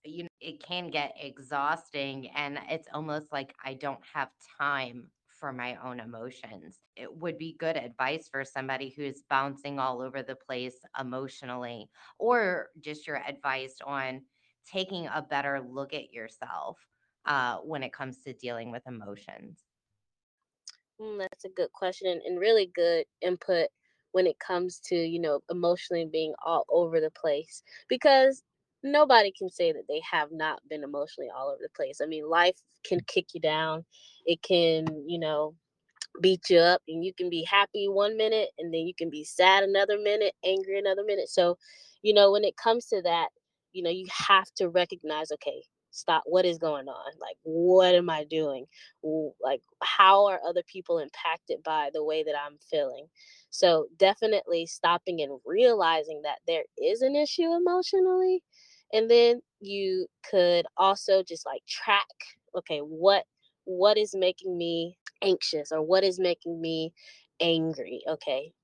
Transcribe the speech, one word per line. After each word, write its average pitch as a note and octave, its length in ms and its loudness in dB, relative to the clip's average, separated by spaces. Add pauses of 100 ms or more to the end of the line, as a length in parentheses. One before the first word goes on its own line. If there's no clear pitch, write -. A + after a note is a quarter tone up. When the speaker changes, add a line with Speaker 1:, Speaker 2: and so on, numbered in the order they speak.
Speaker 1:
you E3 200 -14
kn-, E3+ 60 -16 (120)
it D#3 200 -18
can F3 280 -10
get D3 300 -6
exhausting, C#3 1120 -8
and C#3+ 280 -8 (100)
it's D#3+ 240 -8
almost D3+ 380 -10
like C#3 320 -10
I C3+ 120 -10
don't C3+ 280 -10 (100)
have - 180 -8 (260)
time C3 520 -6 (180)
for C#3+ 260 -14
my B2 240 -10
own B2 240 -12
emotions. A2+ 800 -16 (180)
It - 180 -16
would E3 220 -10
be E3 160 -12
good D#3+ 240 -6
advice C3 500 -6
for C3+ 160 -8
somebody C3+ 460 -8
who's C#3 400 -12
bouncing C#3 500 -4
all B2+ 220 -4
over C3 200 -10
the C3 140 -12
place B2+ 440 -10 (200)
emotionally, B2 880 -12 (300)
or G#3+ 500 0 (120)
just D3+ 260 -14
your D3 180 -8
advice C3+ 600 -6
on C3+ 400 -8 (400)
taking F#3 420 -8
a C#3 200 -6
better C#3 340 -4
look C3+ 320 -12
at C#3 180 -14
yourself, A2 680 -14 (480)
uh, B2 340 -2
when D3 240 -8
it B2+ 100 -10
comes C3 300 -12
to C3+ 100 -14
dealing A#2+ 360 -10
with A#2 160 -12
emotions. G#2 800 -18 (1400)
Speaker 2:
Mm, G#3+ 200 -10
that's - 260 -10
a F#3 40 -14
good F3+ 220 -4
question F#3 540 -4
and F3+ 140 -4
really G#3 280 4
good E3+ 380 0 (160)
input F3+ 480 0 (420)
when F#3 160 2
it - 120 -2
comes F3+ 400 -4
to, - 160 -4
you E3 240 -2
know, D3+ 300 -2
emotionally E3+ 560 -2
being D#3 280 -4 (100)
all E3 260 0
over E3 300 2
the D#3 120 0
place, D3+ 520 -4 (240)
because C4+ 560 6 (400)
nobody C4+ 480 6
can F#3 180 -8
say E3+ 220 0
that D3+ 160 -10
they D3+ 220 -4
have D#3 220 -2
not D#3 360 -4
been D3+ 160 -10
emotionally C#3+ 460 -8
all C3 200 -8
over C#3 120 -10
the - 140 -10
place. C#3 260 -8
I D3 60 -2
mean, D#3 200 -8
life F3 300 2 (260)
can F3 180 -2
kick - 320 -4
you E3+ 60 -12
down, D#3+ 460 -2 (400)
it E3+ 160 0
can, D#3+ 680 2
you E3+ 120 -6
know, D#3 360 -2 (680)
beat F#3 280 2
you E3+ 100 8
up, F3 280 6
and E3 160 -6
you F#3+ 100 -6
can F3+ 160 -6
be E3 140 -4
happy G3+ 440 0
one G3+ 300 0
minute, A3 400 0
and E3 160 -6
then E3 80 -2
you F3 120 -6
can E3 160 -6
be D3+ 140 -10
sad F#3+ 400 6
another G3 340 2
minute, G#3 360 0 (100)
angry F#3+ 340 -2
another G3 260 -2
minute. G3+ 260 -2
So, F3 280 2 (440)
you G#3 120 4
know, G3+ 180 10
when G#3 120 2
it G3 140 0
comes A#3 300 0
to G3 160 -2
that, E3+ 260 0 (440)
you F#3 100 -6
know, E3 60 -2
you F#3 220 -6
have - 440 2
to F3+ 140 0
recognize, D#3+ 600 -2
"Okay, - 320 -8 (280)
stop, - 340 0
what F3+ 200 4
is E3+ 120 0
going D3 320 -4
on? C3 300 -12
Like, - 240 -14
what F3+ 520 6
am F3 140 2
I D#3 140 -4
doing? D3 440 -4 (360)
W-, D#3 380 -4
like, C3 200 -2 (220)
how G3 440 6
are F#3+ 180 -2
other F3 180 -4
people F3 360 -4
impacted - 640 -6
by D#3 300 -2
the D#3 100 -4
way D#3 200 -2
that D3+ 160 -4
I'm D3 200 -12
feeling?" C#3+ 500 -4 (420)
So, E3 360 4 (100)
definitely F#3+ 680 2
stopping F3 560 0
and C#3 240 -6
realizing E3 800 2
that D3 240 -6
there E3 180 0 (120)
is F#3+ 240 0
an C4+ 140 2
issue E4 380 2
emotionally, F#4 880 2 (500)
and A3 160 2
then A#3+ 320 6 (180)
you G3 480 -2 (220)
could F3 360 4 (120)
also F#3+ 460 4
just, - 220 -12
like, - 220 -8
track, G3+ 400 0 (480)
"Okay, D#3+ 240 -4
what, D#3+ 460 4 (400)
what F#3+ 320 4
is G#3 180 0
making F#3 420 0
me E3+ 400 -4 (240)
anxious E3 500 0
or D#3 100 0
what F#3 220 4
is F#3 160 2
making E3+ 420 -2
me E3 320 -4 (460)
angry? E3 680 -2
Okay, D3+ 460 -4 (100)